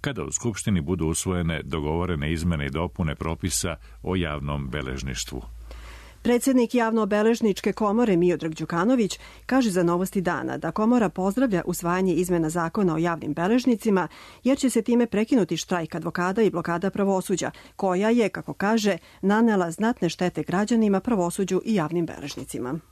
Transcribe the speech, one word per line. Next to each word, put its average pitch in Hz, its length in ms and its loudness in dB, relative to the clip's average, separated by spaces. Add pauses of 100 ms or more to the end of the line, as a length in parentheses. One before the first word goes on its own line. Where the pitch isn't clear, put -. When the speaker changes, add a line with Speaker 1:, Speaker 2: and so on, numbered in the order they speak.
Speaker 1:
kada 113 240 -4
u 71 80 -8
Skupštini 104 480 -2
budu 80 260 -2
usvojene 82 580 -2
dogovorene 78 680 -2
izmene 80 340 -2
i 67 40 -4
dopune 78 440 -4
propisa 82 600 -4 (260)
o 92 140 -2
javnom 73 520 -4
beležništvu. 65 760 -8 (800)
Speaker 2:
Predsednik 240 520 2
Javnoobeležničke 220 1000 2
komore 214 440 2
Miodrag 165 380 2
Đukanović 185 640 0 (280)
kaže 247 240 2
za 180 120 2
Novosti 180 380 0
dana 135 380 -2
da 160 120 -4
komora 220 380 2
pozdravlja 196 580 0
usvajanje 180 480 0
izmena 170 360 2
Zakona 170 440 0
o 165 40 0
javnim 165 360 -2
beležnicima, 208 760 2 (360)
jer 269 140 2
će 262 120 2
se 226 120 2
time 240 240 4
prekinuti 208 500 2
štrajk 165 380 -4
advokata 175 480 0
i 185 80 6
blokada 175 400 -2
pravosuđa, 190 600 0 (260)
koja 196 340 2
je, 233 180 4
kako 160 240 -8
kaže, 202 460 0 (240)
nanela 202 480 4
znatne 214 380 0
štete 170 340 -2
građanima, 208 580 2
pravosuđu 185 640 0
i 220 100 0
javnim 165 320 0
beležnicima. 139 720 -8 (140)